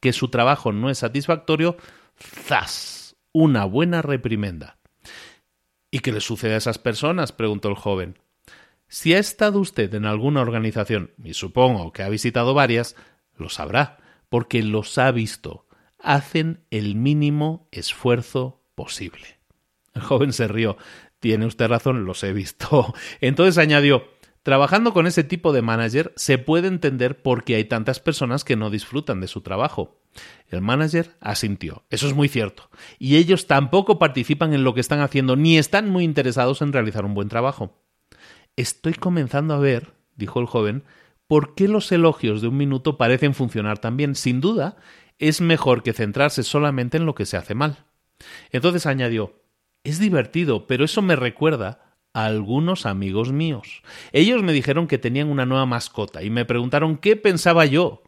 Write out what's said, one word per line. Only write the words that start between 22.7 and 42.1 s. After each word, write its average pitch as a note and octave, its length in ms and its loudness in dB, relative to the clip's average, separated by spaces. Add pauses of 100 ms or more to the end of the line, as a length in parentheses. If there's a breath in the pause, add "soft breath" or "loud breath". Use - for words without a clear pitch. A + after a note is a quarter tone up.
<laughs> - 120 -18
Entonces E3 380 4
añadió, C#3+ 460 6 (380 soft breath)
"Trabajando E3 520 4
con E3+ 120 4
ese E3 180 2
tipo E3+ 280 0
de B2+ 80 2
manager, A2+ 560 0
se C3+ 220 2
puede E3 300 2
entender C3+ 520 -2
por B2 240 0
qué A#2 120 0
hay G#2+ 80 2
tantas A2+ 360 -2
personas C#3+ 440 -2
que B2+ 120 0
no G#2+ 140 -2
disfrutan G#2+ 500 -4
de F#2 80 -8
su - 140 -12
trabajo". G2 580 -6 (480 loud breath)
El F2+ 140 -6
manager D3+ 480 0 (100)
asintió. G2+ 720 -6
"Eso A#2 160 -2
es C#3 80 -2
muy C#3+ 140 4
cierto. G#2+ 420 -6 (280 loud breath)
Y C3+ 180 4
ellos E3+ 300 4
tampoco E3 520 4
participan D3 560 0
en C3+ 100 2
lo B2+ 80 4
que B2 80 0
están D3 200 0
haciendo, C3 360 2
ni D#3+ 220 6
están G3+ 320 2
muy F3+ 140 2
interesados C3 580 0
en C#3+ 100 0
realizar A2 320 -2
un G2+ 100 -4
buen G2+ 140 -2
trabajo". A#2 540 -4 (720 soft breath)
"Estoy D#3+ 380 -4
comenzando D#3 600 -2
a C#3+ 40 0
ver", C3+ 340 0 (240)
dijo G#2 240 -4
el A#2+ 60 -2
joven, A2+ 380 -2 (420 soft breath)
"por D3+ 280 2
qué G3 140 2
los G#3+ 240 0
elogios D3 500 2